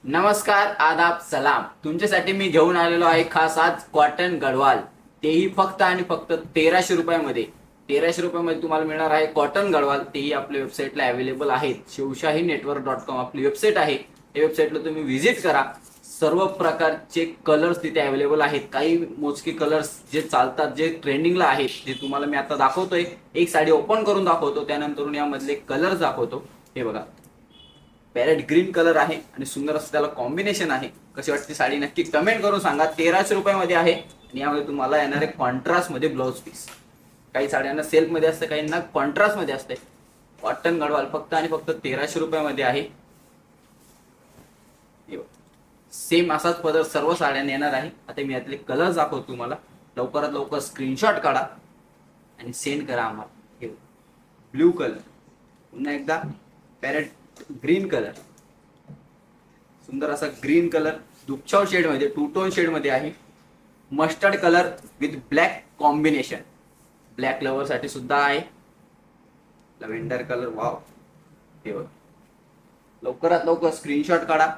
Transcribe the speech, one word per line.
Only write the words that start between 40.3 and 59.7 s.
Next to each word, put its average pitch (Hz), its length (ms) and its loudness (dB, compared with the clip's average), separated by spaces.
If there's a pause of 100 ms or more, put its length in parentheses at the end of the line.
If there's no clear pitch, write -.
कॉटन 160 400 0
गडवाल 147 320 0
फक्त 151 200 -6
आणि 160 140 0
फक्त 160 240 -4 (120)
तेराशे 143 360 -4
रुपयामध्ये 151 460 -2
आहे. 135 160 2 (2250)
हे - 80 -14
बघा, - 180 -18 (560)
सेम 170 420 2
असाच 170 280 -2
पदर 156 220 2
सर्व 156 320 0
साड्यांना 139 360 0
येणार 143 220 -2
आहे. 135 160 -4 (180)
आता 135 140 -8
मी 135 120 -4
यातले 135 240 -8
कलर्स 165 380 -2
दाखवतो 151 320 -2
तुम्हाला. 120 280 -8 (420)
लवकरात 143 320 -2
लवकर 143 300 -4
स्क्रीनशॉट 135 560 -2
काढा - 260 0 (1000)
आणि 120 140 -12
सेंड 143 340 -6
करा 120 160 -2
आम्हाला. 107 580 -12
हे 117 60 -10
बघा, - 180 -18 (680)
ब्लू 160 200 4
कलर, 123 260 -6 (760)
पुन्हा 139 220 -6
एकदा 156 280 -4 (600)
पॅरेट 147 300 -4 (520)
ग्रीन 180 240 2
कलर, 110 240 -4 (1700)